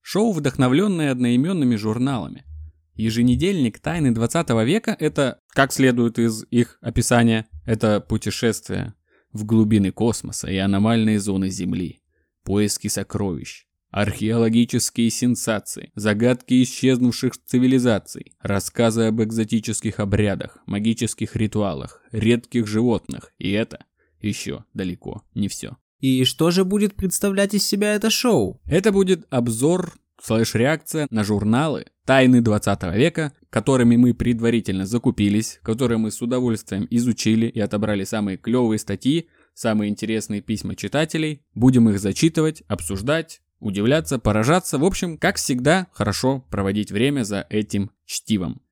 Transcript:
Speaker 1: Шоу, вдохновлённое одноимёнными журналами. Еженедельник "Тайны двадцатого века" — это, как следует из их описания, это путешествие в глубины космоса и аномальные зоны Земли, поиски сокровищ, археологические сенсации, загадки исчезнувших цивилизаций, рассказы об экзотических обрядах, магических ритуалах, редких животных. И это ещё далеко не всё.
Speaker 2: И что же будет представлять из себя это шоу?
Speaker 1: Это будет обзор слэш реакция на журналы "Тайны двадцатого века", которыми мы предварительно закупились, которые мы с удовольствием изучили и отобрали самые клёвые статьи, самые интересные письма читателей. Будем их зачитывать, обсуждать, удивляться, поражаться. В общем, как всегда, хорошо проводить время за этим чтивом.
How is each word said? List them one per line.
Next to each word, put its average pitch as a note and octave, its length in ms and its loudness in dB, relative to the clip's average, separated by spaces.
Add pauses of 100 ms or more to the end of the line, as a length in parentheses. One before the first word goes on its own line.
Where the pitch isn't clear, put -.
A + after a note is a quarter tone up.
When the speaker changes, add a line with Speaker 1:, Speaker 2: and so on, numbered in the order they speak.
Speaker 1:
Шоу, G#3+ 320 0
вдохновлённое D3 800 0
одноимёнными B2+ 640 0
журналами. A2 680 -4 (480)
Еженедельник B2 840 0
"Тайны D3+ 320 -2
двадцатого A#2 540 0
века" — G#3 340 0
это, D3 500 -2
как C3+ 260 2
следует A#2+ 440 2
из A2+ 260 0
их - 360 -2
описания, A#2 680 0 (180)
это A2 340 0
путешествие G#2 960 -4 (400)
в G#2+ 100 -8
глубины G#2+ 460 4
космоса - 600 -4
и F#2+ 60 -2
аномальные G#2+ 640 2
зоны F#2+ 300 -2
Земли, F#2 500 -6 (440)
поиски G#2 440 -2
сокровищ, G2 760 -6 (240)
археологические A2+ 1160 0
сенсации, - 880 -4
загадки A#2 680 2
исчезнувших B2 800 0
цивилизаций, B2 1000 0
рассказы A2+ 640 0
об A2 180 0
экзотических A2 760 -2
обрядах, G2+ 680 -2
магических A2 680 -4
ритуалах, G#2 680 -4 (100)
редких A2+ 540 0
животных. G#2+ 720 -2
И - 120 -4
это G#2+ 360 -4 (340)
ещё - 540 -8
далеко F2+ 480 -8 (120)
не G2+ 140 -2
всё. - 300 -12 (220)
Speaker 2:
И C3 240 2
что D#3+ 260 2
же F#3 160 2
будет G3+ 300 0
представлять G3 580 -2
из G3 120 0
себя G#3 280 0
это G#3+ 160 0
шоу? F#3 560 0
Speaker 1:
Это F#3+ 260 2
будет F#3 380 2
обзор C3 640 0 (260)
слэш A2+ 340 0
реакция D3 540 0
на A2 160 0
журналы G#2+ 640 0 (180)
"Тайны B2+ 380 6
двадцатого G2+ 520 0
века", D3+ 380 0 (160)
которыми B2 480 4
мы B2 160 6
предварительно A2+ 720 0
закупились, G#2+ 800 0
которые A#2 340 -2
мы A2 140 -2
с - 100 -12
удовольствием A#2 720 -2
изучили A#2 560 0
и A#2 120 -6
отобрали G#2 460 -2
самые G2+ 320 -4
клёвые A2+ 420 0
статьи, C3+ 520 -4 (240)
самые G#2+ 340 -2
интересные G#2 540 -4
письма G2 340 -6
читателей. D#3 640 -4 (140)
Будем A#2+ 340 6
их G2+ 100 2
зачитывать, D#3 680 0
обсуждать, A2 720 -6 (200)
удивляться, A#2 600 0
поражаться. B2 580 0
В C#3 60 0
общем, F3+ 340 -2
как F#3+ 160 0
всегда, D3+ 580 0
хорошо B2+ 560 -2
проводить G2+ 440 -2
время B2 320 0
за G2 260 -4
этим G#2 400 -2 (160)
чтивом. F2+ 640 -4